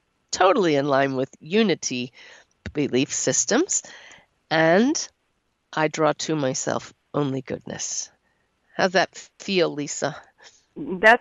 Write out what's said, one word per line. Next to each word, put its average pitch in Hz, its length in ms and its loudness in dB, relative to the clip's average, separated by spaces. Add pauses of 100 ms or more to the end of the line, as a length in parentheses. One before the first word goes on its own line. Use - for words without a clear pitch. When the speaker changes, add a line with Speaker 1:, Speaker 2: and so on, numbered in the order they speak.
(300)
Speaker 1:
totally 220 460 2
in 139 100 0
line 139 300 2
with 131 140 -4 (100)
unity 151 720 -2 (600)
belief 135 400 0
systems, - 720 -2 (680)
"and 170 600 2 (640)
I 156 160 0
draw 151 300 2
to 160 180 -4
myself - 580 -4 (180)
only 135 300 -2
goodness." - 680 -10 (680)
How's 185 160 2
that 180 220 0 (260)
feel, 175 300 0
Lisa? 147 460 -6 (600)
Speaker 2:
That 185 440 4